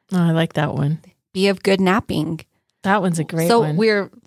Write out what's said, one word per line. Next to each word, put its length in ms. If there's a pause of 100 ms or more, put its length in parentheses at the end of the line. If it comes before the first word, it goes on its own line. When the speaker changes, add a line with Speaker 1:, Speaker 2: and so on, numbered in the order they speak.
(120)
Speaker 1:
Oh, 100
I 100
like 220
that 200
one. 260 (340)
Speaker 2:
Be 140
of 160
good 180
napping. 600 (420)
Speaker 1:
That 180
one's 180
a 40
great 240
Speaker 2:
So 140
Speaker 1:
one. 160
Speaker 2:
we're 340 (160)